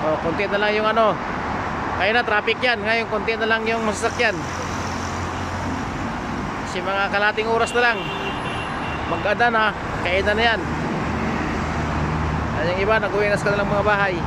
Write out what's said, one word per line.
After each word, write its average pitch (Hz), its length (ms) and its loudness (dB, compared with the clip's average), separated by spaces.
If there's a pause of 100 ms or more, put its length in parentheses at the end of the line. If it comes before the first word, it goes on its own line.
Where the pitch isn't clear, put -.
O, 156 160 0
konti 180 320 -2
na 202 80 0
lang 208 160 2
yung 214 80 2
ano. 214 320 4 (800)
Kaya 196 160 2
na 233 160 2
traffic 214 320 2
yan. 233 240 2
Ngayon, 226 240 0
konti 214 320 -2
na 220 80 0
lang 226 160 2
yung 226 240 0
masasakyan. 220 480 0 (2250)
Kasi 180 160 -4
mga 196 240 0
kalating 208 480 2
oras 233 160 2
na 240 160 4
lang. 208 160 2 (1040)
Mag-ada 196 400 2
na. 220 240 4 (320)
Kainan 190 320 2
na 226 80 2
yan. 220 180 4 (1900)
At 156 160 0
yung 185 160 0
iba, 220 160 4
nag-uwi 208 320 2
na 196 80 2
sa - 80 0
kanilang 202 240 2
mga 202 160 2
bahay. 196 400 2